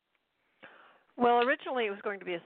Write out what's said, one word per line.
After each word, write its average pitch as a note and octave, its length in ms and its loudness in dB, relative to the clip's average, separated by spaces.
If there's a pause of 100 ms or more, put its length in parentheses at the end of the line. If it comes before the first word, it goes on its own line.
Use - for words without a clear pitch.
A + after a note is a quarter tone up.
(1160)
Well, A#3+ 260 4
originally C4 440 0
it G3+ 40 -4
was G3+ 120 -8
going G3+ 180 -6
to F3+ 60 -16
be F3+ 80 -4
a E3+ 100 -8